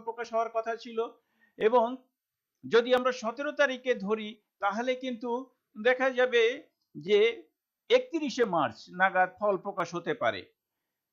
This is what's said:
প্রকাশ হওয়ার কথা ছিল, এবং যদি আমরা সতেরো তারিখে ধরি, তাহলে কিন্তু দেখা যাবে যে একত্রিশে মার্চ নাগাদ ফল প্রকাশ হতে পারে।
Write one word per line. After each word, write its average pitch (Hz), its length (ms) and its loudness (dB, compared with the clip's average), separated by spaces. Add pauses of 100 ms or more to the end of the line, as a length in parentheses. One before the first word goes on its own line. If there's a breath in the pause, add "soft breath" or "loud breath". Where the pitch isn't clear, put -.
প্রকাশ 226 280 -10
হওয়ার 226 240 -2
কথা 226 200 -4
ছিল, 226 240 -10 (600)
এবং 226 260 4 (760)
যদি 233 300 4
আমরা 254 180 4
সতেরো 240 400 -6
তারিখে 262 440 0
ধরি, 214 340 -4 (300)
তাহলে 214 360 -2
কিন্তু 254 360 -6 (440)
দেখা 254 340 2
যাবে 247 340 2 (520)
যে 180 240 2 (720)
একত্রিশে 254 560 0
মার্চ 156 320 -2 (160)
নাগাদ 185 440 2
ফল 208 200 0
প্রকাশ 180 360 -6
হতে 170 200 -4
পারে। 110 280 -2 (720)